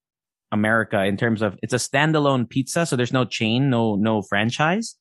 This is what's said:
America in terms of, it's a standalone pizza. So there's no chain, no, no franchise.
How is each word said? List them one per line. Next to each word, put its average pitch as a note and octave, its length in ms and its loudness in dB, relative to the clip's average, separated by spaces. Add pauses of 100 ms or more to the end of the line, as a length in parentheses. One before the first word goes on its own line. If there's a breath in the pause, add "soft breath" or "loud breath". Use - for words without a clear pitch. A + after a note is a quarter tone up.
(520)
America G#2+ 520 0
in G2+ 120 0
terms A2+ 260 0
of, G#2 200 -2
it's - 100 -8
a B2+ 40 2
standalone C#3 720 0
pizza. C#3 380 -2
So D3 100 -2
there's A#2+ 160 -2
no C3 120 2
chain, A#2+ 460 0
no, A2+ 260 2
no G#2+ 260 0
franchise. D3+ 800 -2